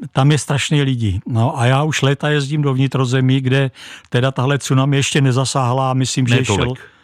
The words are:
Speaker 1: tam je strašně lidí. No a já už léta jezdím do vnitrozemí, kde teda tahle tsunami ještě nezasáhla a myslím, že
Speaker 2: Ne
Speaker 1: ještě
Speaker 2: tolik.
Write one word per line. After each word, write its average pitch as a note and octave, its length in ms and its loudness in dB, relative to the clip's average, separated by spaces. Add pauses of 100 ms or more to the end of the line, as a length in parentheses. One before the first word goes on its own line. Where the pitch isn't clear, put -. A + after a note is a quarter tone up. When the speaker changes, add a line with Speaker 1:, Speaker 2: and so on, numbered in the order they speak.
(120)
Speaker 1:
tam C3+ 200 2
je D3+ 60 4
strašně C#3+ 460 -2
lidí. A2+ 440 -2
No B2 320 0
a A#2 60 0
já C3+ 180 2
už D#3 180 -2
léta C#3 280 0
jezdím D3+ 320 -2
do C#3+ 120 0
vnitrozemí, C3 680 0
kde C3+ 300 0 (380)
teda B2+ 220 2
tahle C3+ 260 0
tsunami C#3 400 2
ještě C#3 240 0
nezasáhla C3 680 0
a - 20 -2
myslím, C3 340 0
že A#2 60 2
Speaker 2:
Ne B2 80 2
Speaker 1:
ještě B2 160 0
Speaker 2:
tolik. B2+ 220 -4 (240)